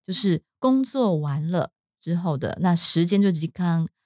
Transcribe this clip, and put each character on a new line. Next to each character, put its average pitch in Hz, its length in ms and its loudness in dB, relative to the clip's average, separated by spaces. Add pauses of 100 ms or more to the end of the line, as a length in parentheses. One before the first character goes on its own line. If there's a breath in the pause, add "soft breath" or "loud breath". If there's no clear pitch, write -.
就 185 60 -6
是 170 300 0 (180)
工 262 240 2
作 240 320 0
完 151 340 -2
了 175 200 -2 (300)
之 165 140 -4
后 170 220 -2
的， - 240 -4
那 175 160 2
时 170 280 0
间 196 160 2
就 196 120 4
時 160 160 -4
間。 165 400 -2 (180)